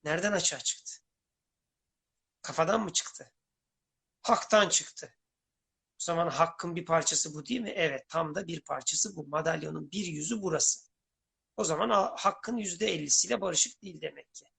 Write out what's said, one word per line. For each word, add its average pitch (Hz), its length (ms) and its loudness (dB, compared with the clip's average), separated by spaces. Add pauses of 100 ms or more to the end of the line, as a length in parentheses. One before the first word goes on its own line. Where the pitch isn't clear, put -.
Nereden 175 280 0
açığa 156 280 0
çıktı? - 340 -6 (1500)
Kafadan 165 420 2
mı 180 100 -6
çıktı? - 400 -4 (880)
Hak'tan 214 480 4
çıktı. - 440 -2 (800)
O - 120 -12
zaman 170 240 0
hakkın 165 460 0
bir 170 100 -4
parçası 156 480 2
bu 151 120 -10
değil 247 160 -2
mi? 202 140 -4
Evet, 147 340 0
tam 156 260 -2
da 185 120 -4
bir 165 140 -6
parçası 147 540 -2
bu. 151 120 -10
Madalyonun 156 640 -2
bir 196 140 -4
yüzü 170 360 -4
burası. 160 480 -2 (680)
O 214 60 0
zaman 170 260 0
a-, 202 280 4
hakkın 220 400 0
yüzde 196 300 -2
ellisiyle 151 540 2
barışık - 400 0
değil 165 200 -12
demek 147 320 -12
ki. - 120 -20 (140)